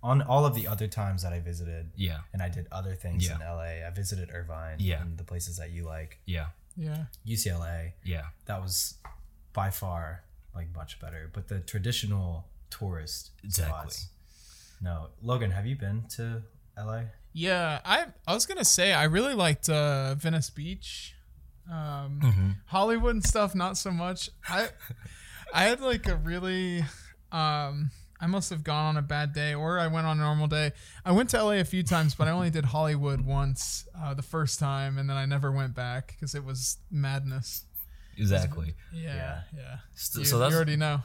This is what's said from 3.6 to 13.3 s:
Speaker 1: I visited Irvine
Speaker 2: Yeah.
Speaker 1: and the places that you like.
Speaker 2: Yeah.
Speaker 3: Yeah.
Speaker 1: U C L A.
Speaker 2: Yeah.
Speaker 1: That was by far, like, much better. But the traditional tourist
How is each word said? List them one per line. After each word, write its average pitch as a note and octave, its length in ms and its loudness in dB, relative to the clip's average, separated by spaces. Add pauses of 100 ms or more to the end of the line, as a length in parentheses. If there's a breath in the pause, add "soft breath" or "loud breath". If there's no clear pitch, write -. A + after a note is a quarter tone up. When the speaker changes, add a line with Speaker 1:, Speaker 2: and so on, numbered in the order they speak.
Speaker 1:
I E2+ 40 -8
visited F#2+ 420 -6
Irvine E2 480 -8
Speaker 2:
Yeah. F2 220 0
Speaker 1:
and E2 160 -6
the E2+ 80 -8
places E2+ 320 -6
that E2 140 -10
you E2+ 120 -8
like. D#2+ 420 -10
Speaker 2:
Yeah. E2 220 -4 (300)
Speaker 3:
Yeah. D#3 280 -4 (200)
Speaker 1:
U A2 100 -4
C G#2 140 0
L E2+ 160 -2
A. E2+ 300 -6 (100)
Speaker 2:
Yeah. D#2+ 220 -4 (180)
Speaker 1:
That G2 160 -6
was - 340 -4 (560)
by F#2+ 200 0
far, F2 520 -6 (320)
like, E2+ 180 -8
much D#2+ 280 -12
better. D#2+ 320 -12
But - 160 -8
the G2 100 -4
traditional F#2+ 880 -2 (220)
tourist E2+ 640 -8 (120)